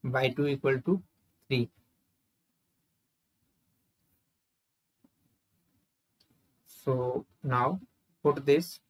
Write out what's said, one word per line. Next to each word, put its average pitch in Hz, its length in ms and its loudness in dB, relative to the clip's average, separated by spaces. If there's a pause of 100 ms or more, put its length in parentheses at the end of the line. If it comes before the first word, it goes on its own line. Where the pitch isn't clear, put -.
by 131 320 0
two 147 120 0
equal 135 340 0
to 180 180 0 (500)
three। 120 180 0 (4000)
So 127 380 -2 (180)
now 131 380 0 (440)
put 143 200 2
this 147 460 2